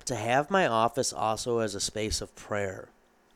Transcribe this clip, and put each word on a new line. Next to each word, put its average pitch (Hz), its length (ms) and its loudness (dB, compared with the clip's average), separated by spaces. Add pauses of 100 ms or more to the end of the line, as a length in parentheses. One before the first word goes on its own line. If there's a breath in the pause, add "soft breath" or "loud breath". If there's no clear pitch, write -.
to 127 100 -4
have 123 340 2
my 190 160 4
office 117 460 2
also 110 460 0
as 107 160 0
a 95 60 -6
space 107 400 -2
of 101 140 -12
prayer, 101 540 -6 (480)